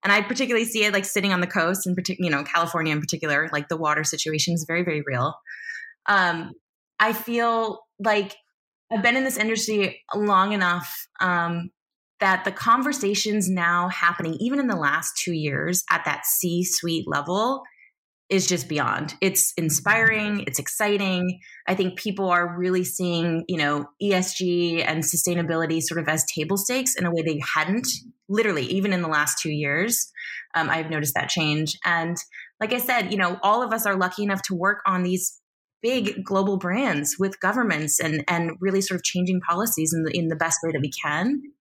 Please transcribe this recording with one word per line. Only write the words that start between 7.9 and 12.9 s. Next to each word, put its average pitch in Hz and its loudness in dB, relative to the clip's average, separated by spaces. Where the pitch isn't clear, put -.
like 202 2
I've 214 0
been 233 4
in 262 2
this 262 -2
industry 214 0
long 202 4
enough, 180 -2
um, 175 0
that 190 4
the 202 0
conversations 214 2